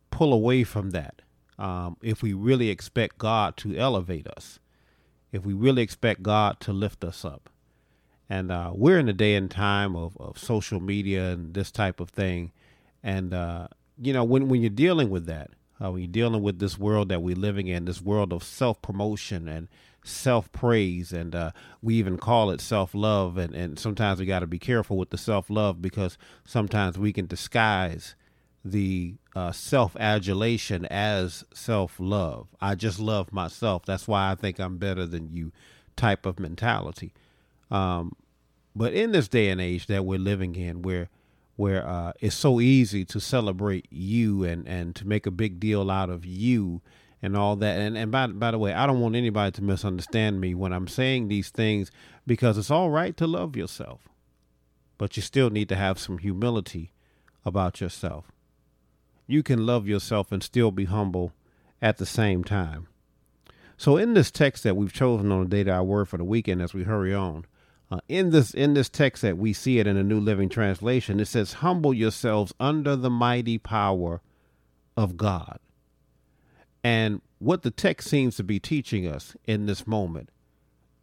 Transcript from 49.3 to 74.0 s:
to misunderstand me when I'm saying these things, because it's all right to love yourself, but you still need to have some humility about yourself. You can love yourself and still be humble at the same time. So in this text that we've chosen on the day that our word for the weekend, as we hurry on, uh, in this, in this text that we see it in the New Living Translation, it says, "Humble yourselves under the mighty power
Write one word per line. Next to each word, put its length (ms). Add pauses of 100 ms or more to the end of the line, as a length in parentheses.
to 100
misunderstand 760
me 160
when 160
I'm 160
saying 400
these 220
things, 420 (340)
because 320
it's 140
all 200
right 260
to 100
love 300
yourself, 500 (920)
but 200
you 60
still 260
need 180
to 80
have 240
some 200
humility 760 (500)
about 380
yourself. 500 (920)
You 160
can 240
love 220
yourself 460
and 100
still 260
be 140
humble 480 (500)
at 160
the 80
same 380
time. 440 (920)
So 180
in 200
this 140
text 340
that 120
we've 160
chosen 400
on 120
the 60
day 140
that 80
our 120
word 260
for 80
the 80
weekend, 360
as 120
we 100
hurry 300
on, 320 (440)
uh, 100 (100)
in 220
this, 220
in 200
this 160
text 320
that 160
we 160
see 260
it 80
in 80
the 80
New 160
Living 300
Translation, 720
it 60
says, 260
"Humble 400
yourselves 640
under 380
the 120
mighty 480
power 640 (760)